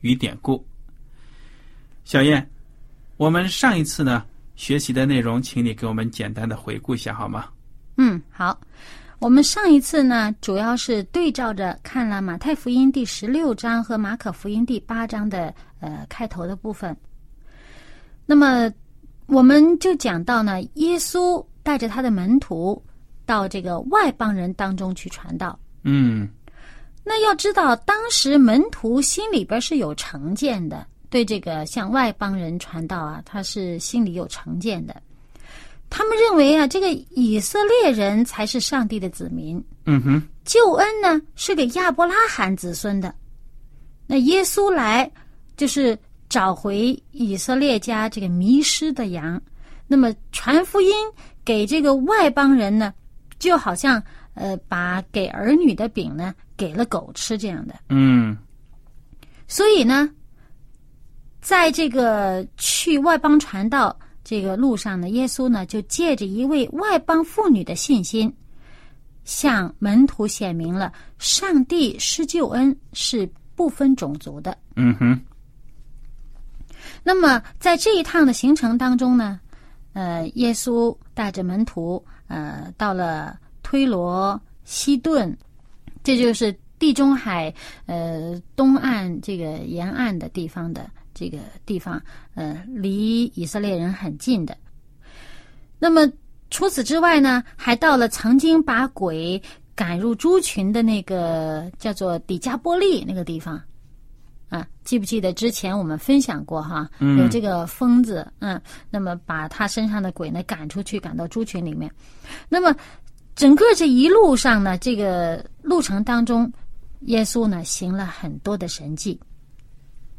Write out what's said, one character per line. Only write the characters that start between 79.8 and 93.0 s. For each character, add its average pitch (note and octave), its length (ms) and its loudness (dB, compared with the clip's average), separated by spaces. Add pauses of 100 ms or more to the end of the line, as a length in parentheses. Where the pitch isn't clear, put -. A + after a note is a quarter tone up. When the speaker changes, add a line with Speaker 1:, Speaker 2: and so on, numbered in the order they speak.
Speaker 2:
呃， E3+ 420 -6
耶 A#3+ 180 0
稣 A#3 440 0 (180)
带 G#3 160 -4
着 F#3 140 -6
门 F#3+ 200 -2
徒， F3 400 -6 (220)
呃， D3+ 500 -10
到 G#3 160 -2
了 D#3+ 460 -4 (240)
推 C4+ 240 0
罗、 F#3+ 540 -2 (240)
西 - 320 0
顿， B3 400 0 (640)
这 C4 140 2
就 A#3+ 180 4
是 G#3 180 0 (280)
地 D4+ 120 4
中 C#4 220 4
海， F3 380 -4 (340)
呃， E3 540 -8 (160)
东 C4+ 200 6
岸 A3 440 -2
这 G3 160 -8
个 D#3+ 220 -6
沿 E3+ 300 -8
岸 G#3+ 280 -2
的 D#3+ 120 -8
地 E3 200 -8
方 E3 240 -8
的 - 180 -12 (240)
这 F3 140 -8
个 D#3 100 -12 (260)
地 F#3+ 140 -4
方， E3+ 220 -10 (340)
呃， D#3 320 -10
离 A3 580 -2 (120)